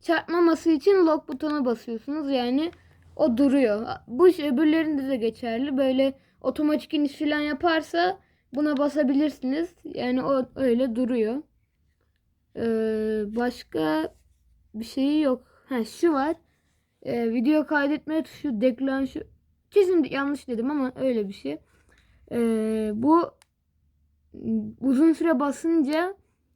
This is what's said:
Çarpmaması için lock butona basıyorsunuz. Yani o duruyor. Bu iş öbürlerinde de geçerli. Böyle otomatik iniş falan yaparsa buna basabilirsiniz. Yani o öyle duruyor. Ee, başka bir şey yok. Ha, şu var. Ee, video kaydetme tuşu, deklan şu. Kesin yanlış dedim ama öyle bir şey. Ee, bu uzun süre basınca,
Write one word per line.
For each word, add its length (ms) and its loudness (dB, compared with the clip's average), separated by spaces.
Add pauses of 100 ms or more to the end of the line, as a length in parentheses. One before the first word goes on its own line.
Çarpmaması 680 0
için 360 4
lock 220 2
butona 380 -4
basıyorsunuz. 640 -6
Yani 400 0 (440)
o 220 2
duruyor. 500 2 (200)
Bu 200 4
iş 120 6
öbürlerinde 720 0
de 60 0
geçerli. 640 -4
Böyle 420 2 (220)
otomatik 520 -2
iniş 200 0
falan 260 -2
yaparsa 800 -2 (340)
buna 240 0
basabilirsiniz. 1040 0
Yani 400 -4
o 320 0
öyle 400 0
duruyor. 480 -2 (1120)
Ee, 800 -2
başka 760 -2 (600)
bir 120 -10
şey 360 0
yok. 260 -2 (220)
Ha, 140 -2
şu 300 0
var. 220 0 (640)
Ee, 320 -2
video 340 2
kaydetme 560 0
tuşu, 380 -6
deklan 440 0
şu. 140 -8 (520)
Kesin 320 4
yanlış 440 -4
dedim 240 -2
ama 240 -2
öyle 320 -2
bir 60 -10
şey. 240 -8 (720)
Ee, 640 -2
bu 380 2 (1500)
uzun 340 4
süre 260 0
basınca, 760 0 (380)